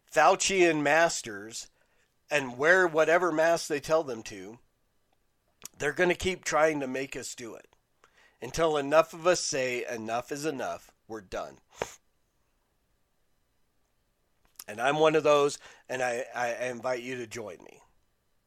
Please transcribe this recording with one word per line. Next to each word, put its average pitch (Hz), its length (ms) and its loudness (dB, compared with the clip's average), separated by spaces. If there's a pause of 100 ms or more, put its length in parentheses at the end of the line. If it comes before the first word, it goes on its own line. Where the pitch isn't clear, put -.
(120)
Faucian 170 720 4
masters 143 840 0 (640)
and 135 280 -2
wear 180 280 4
whatever 160 440 2
mask 160 380 2
they 147 120 -4
tell 160 220 0
them 120 220 -8
to, 101 340 -14 (1200)
they're 143 140 -4
gonna 180 220 0
keep 185 300 -6
trying 156 360 2
to 135 60 -4
make 135 300 -8
us 120 180 -12
do 113 200 -14
it. - 140 -20 (760)
Until 156 340 0
enough 147 360 2
of 165 140 -6
us 175 140 4
say, 127 460 -4
"Enough 117 460 -6
is 143 120 -8
enough, 113 460 -6 (180)
we're 110 120 -12
done." 85 380 -10 (3000)
And 107 140 -12
I'm 139 180 2
one 156 160 6
of 156 80 2
those, 147 360 4 (300)
and 127 140 -6
I, 123 220 -2 (100)
I 117 320 -4
invite 123 360 -6
you 127 140 -8
to 120 100 -10
join 107 360 -12
me - 200 -20 (640)